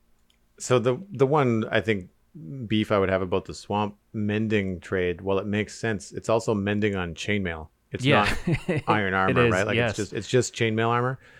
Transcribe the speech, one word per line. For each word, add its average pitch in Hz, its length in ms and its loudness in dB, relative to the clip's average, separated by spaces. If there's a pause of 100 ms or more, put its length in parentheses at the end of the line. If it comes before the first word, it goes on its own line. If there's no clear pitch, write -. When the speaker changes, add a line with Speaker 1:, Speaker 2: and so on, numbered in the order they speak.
(580)
Speaker 1:
So 123 200 2
the, 123 200 0 (120)
the 131 160 2
one, 127 440 2
I 110 100 2
think, 98 280 0 (580)
beef 107 260 0
I 104 60 4
would 95 100 2
have 95 140 2
about 92 240 -2
the 82 80 -12
swamp 104 420 -2 (160)
mending 104 680 0
trade, 90 400 -2
well, 95 180 0
it 104 80 -4
makes 104 320 -4
sense. 113 340 -4
It's - 160 -10
also 113 260 2
mending 104 420 0
on 87 180 -4
chainmail. 87 540 -4 (240)
It's 110 120 -4
Speaker 2:
Yeah. 127 280 4 (360)
Speaker 1:
not 156 160 -2
Speaker 2:
<laughs> - 40 -6
Speaker 1:
iron 101 260 2
Speaker 2:
It - 20 2
Speaker 1:
armor, 120 300 4
Speaker 2:
is, 113 60 4
Speaker 1:
right? 95 140 2
Like, 107 100 0
Speaker 2:
yes. 117 140 2
Speaker 1:
it's 95 60 -4
just, 101 160 -4
it's - 160 -6
just 123 260 2
chainmail 113 340 2
armor. 120 300 0 (220)